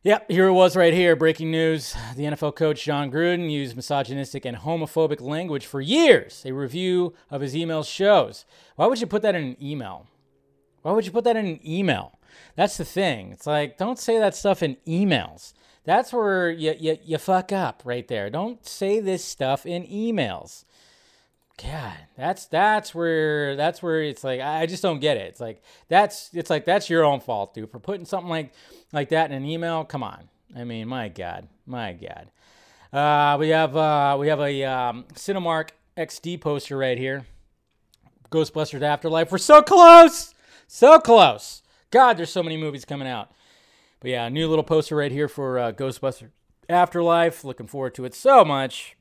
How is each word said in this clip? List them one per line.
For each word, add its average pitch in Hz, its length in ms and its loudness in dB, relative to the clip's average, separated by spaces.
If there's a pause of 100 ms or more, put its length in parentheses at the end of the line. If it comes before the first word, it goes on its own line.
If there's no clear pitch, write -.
Yep, 214 300 0
here 185 160 4
it 190 60 4
was 185 240 4
right 170 160 4
here. 170 240 4
Breaking 160 340 0
news. 160 420 -2 (220)
The 139 100 -8
N 151 60 -4
F 147 100 -8
L 147 120 -4
coach 151 320 -2
John 143 260 -4
Gruden 170 400 -2
used 139 240 -6
misogynistic 135 720 -6
and 120 100 -8
homophobic 156 640 -4
language 151 460 -8
for 139 160 -10
years, 226 640 2
a 131 80 -8
review 175 600 -4 (160)
of 139 120 -8
his 135 120 -8
emails 160 400 -6
shows. 185 520 2 (320)
Why 156 80 2
would 233 160 0
you 226 60 -6
put 208 160 -4
that 208 120 0
in 165 80 -4
an 127 180 -10
email? 135 460 -12 (760)
Why 165 100 -2
would 214 120 0
you 180 60 -12
put 214 140 -4
that 233 100 2
in 220 100 -4
an 165 220 -8
email? 156 500 -4 (380)
That's 196 220 0
the 160 80 -8
thing. 120 480 -4
It's - 120 -20
like, 147 320 -4
don't 240 220 -6
say 226 200 -2
that 202 160 0
stuff 196 280 -2
in 135 140 -6 (100)
emails. 165 640 -4 (320)
That's 220 300 0
where 196 360 0
you, 160 300 -4
you, 160 240 -2
you 156 140 -6
fuck 185 340 -2
up 185 320 -6
right 123 240 -8
there. 104 220 -6
Don't 208 360 -8
say 202 360 -4
this 190 240 -4
stuff 135 400 -4
in 170 180 -8
emails. 196 800 -6 (1000)
God, 123 360 -12 (180)
that's, 170 300 -8
that's 208 500 -2
where, 156 600 -2
that's 156 280 -4
where 160 180 -2
it's 147 220 -8
like, 131 160 -6
I, 151 220 -6
I 165 40 0
just 175 160 -10
don't 170 180 -4
get 139 180 -2
it. 95 100 -10
It's 90 140 -18
like, 110 200 -14 (280)
that's, 202 440 2
it's 170 160 -10
like, 151 140 -2
that's 196 260 -2
your 165 140 2
own 143 160 2
fault, 104 340 -8
dude, 110 160 -14
for 123 100 -20
putting 185 260 -10
something 175 240 -8
like, 160 240 -8 (400)
like 147 160 -4
that 160 200 0
in 143 60 -8
an 135 100 -8
email. 165 380 -6
Come 151 200 -10
on. 92 260 -14 (260)
I 120 80 -14
mean, 113 240 -12
my 120 220 -8
God, 87 400 -14 (160)
my 117 280 -12
God. - 380 -20 (600)
Uh, 147 440 2
we 156 120 -2
have, 160 260 2
uh, 147 420 2
we 143 120 -2
have 151 100 0
a, 143 240 -4
um, 123 400 -4 (120)
Cinemark 170 560 -6 (260)
X 160 220 -8
D 175 180 -10
poster 143 400 -6
right 131 200 -2
here. 131 280 -6 (1080)
Ghostbusters 156 500 -4
Afterlife. 160 500 -2
We're 190 60 -2
so 302 240 10
close, 339 720 10 (340)
so 302 320 8
close! 196 600 4 (300)
God, 247 240 6
there's 170 140 -8
so 180 140 -4
many 160 140 -6
movies 147 280 -10
coming 139 220 -10
out. 117 240 -10 (680)
But 127 120 -8
yeah, 120 140 -4
a 120 40 -8
new 156 180 -2
little 156 160 0
poster 156 320 0
right 143 160 -2
here 143 160 -4
for, 131 320 -6
uh, 120 140 -4
Ghostbusters 131 560 -8 (400)
Afterlife. 170 760 0
Looking 123 240 -14
forward 131 280 -8
to 127 100 -10
it 123 100 -12
so 254 300 6
much. 135 560 -6